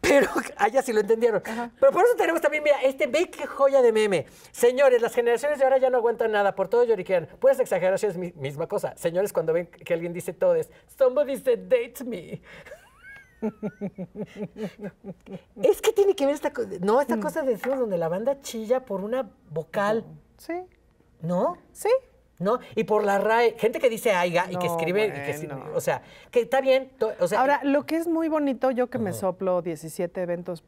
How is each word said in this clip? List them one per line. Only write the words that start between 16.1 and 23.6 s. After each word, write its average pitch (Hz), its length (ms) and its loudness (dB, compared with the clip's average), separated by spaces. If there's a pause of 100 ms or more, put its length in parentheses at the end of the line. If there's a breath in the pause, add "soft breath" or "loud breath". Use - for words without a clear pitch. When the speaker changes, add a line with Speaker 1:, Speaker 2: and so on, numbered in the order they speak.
Speaker 1:
que 277 120 0
ver 277 80 2
esta - 180 -6
co-, 247 100 -6 (180)
no, 214 200 4
esta 269 160 0
Speaker 2:
Mm. 220 40 -2
Speaker 1:
cosa 302 220 -4
de 262 100 0
decimos 254 260 -2
donde 214 200 -2
la 165 100 -2
banda 233 320 -2
chilla 240 440 -4
por 196 180 -6
una 240 260 -6 (220)
vocal. 202 540 -2 (340)
Speaker 2:
Sí. - 160 -10 (680)
Speaker 1:
¿No? 190 340 -2 (160)
Speaker 2:
Sí. - 160 -6 (500)
Speaker 1:
¿No? 185 200 0 (160 loud breath)
Y 220 100 -2
por 208 200 2
la 202 140 2
rae, 226 400 2
gente 247 220 0